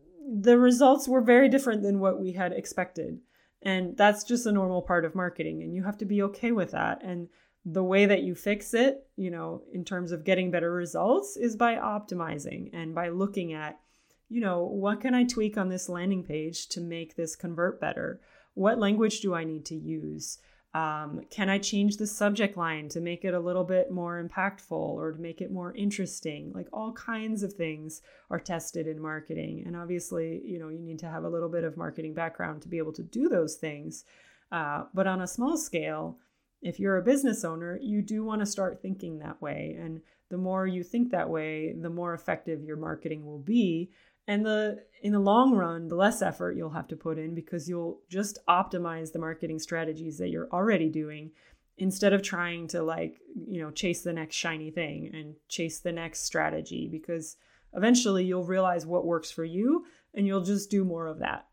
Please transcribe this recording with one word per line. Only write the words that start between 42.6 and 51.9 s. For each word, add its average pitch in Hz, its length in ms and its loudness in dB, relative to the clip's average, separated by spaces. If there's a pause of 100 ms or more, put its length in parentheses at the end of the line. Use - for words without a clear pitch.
your 151 140 -8
marketing 156 480 -6
will 147 140 -12
be. 180 520 2 (360)
And 208 180 0
the, 214 380 0 (180)
in 202 120 0
the 208 60 4
long 226 360 8
run, 170 320 0
the 165 80 -2
less 208 260 4
effort 175 340 -2
you'll 165 140 -4
have 156 200 -8
to 165 60 -6
put 160 220 -4
in 160 160 -6
because 165 340 -8
you'll 170 400 -4
just 202 300 -6 (100)
optimize 175 640 2
the 165 80 -6
marketing 160 380 -6
strategies 160 640 -6
that 180 100 -4
you're 170 240 -4
already 180 360 4
doing 151 420 -6 (480)
instead 190 340 4